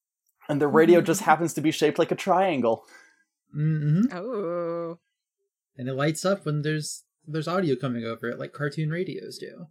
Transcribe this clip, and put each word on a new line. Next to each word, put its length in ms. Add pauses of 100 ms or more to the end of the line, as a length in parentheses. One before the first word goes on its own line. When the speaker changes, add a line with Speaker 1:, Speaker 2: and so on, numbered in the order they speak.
(480)
Speaker 1:
And 120
the 80
radio 320
Speaker 2:
<laughs> 120
Speaker 1:
just 100
happens 320
to 60
be 100
shaped 280
like 140
a 40
triangle. 680 (720)
Speaker 3:
Mm-hmm. 580
Speaker 2:
Oh. 840 (800)
Speaker 3:
And 100
it 60
lights 320
up 180
when 180
there's, 420 (220)
there's 220
audio 280
coming 280
over 240
it, 100
like 140
cartoon 380
radios 480
do. 320